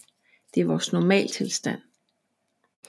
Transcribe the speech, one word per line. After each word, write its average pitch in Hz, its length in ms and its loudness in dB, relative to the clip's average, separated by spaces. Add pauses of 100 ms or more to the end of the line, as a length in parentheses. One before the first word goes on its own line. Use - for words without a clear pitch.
(540)
Det 175 60 2
er 175 40 4
vores 165 280 -2
normaltilstand - 880 0 (1120)